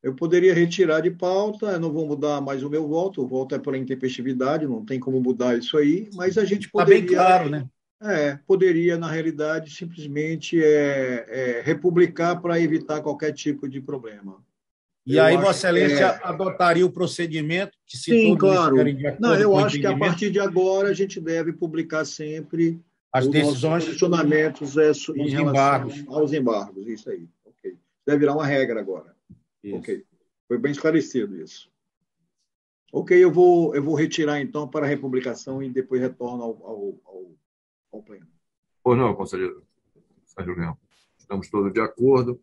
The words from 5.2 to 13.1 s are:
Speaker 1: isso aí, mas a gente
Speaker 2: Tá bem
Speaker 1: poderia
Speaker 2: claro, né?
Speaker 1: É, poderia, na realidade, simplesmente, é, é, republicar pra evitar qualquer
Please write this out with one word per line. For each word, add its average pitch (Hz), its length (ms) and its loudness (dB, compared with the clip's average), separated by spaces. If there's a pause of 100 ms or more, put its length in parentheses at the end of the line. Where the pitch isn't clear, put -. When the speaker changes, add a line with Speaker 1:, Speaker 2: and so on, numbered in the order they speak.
Speaker 1:
isso 135 200 -4
aí, 160 360 0
mas 185 240 -2
a 208 80 2
gente 202 260 -4
Speaker 2:
Tá 180 140 2
bem 202 160 8
Speaker 1:
poderia 175 160 2
Speaker 2:
claro, 180 320 4
né? 143 180 -6 (340)
Speaker 1:
É, 151 460 -2
poderia, 175 500 2
na 165 140 -6
realidade, 156 640 -4
simplesmente, 156 840 -6
é, 143 720 4
é, 120 340 -4
republicar 170 800 2
pra 170 160 -2
evitar 156 440 -2
qualquer 151 320 -4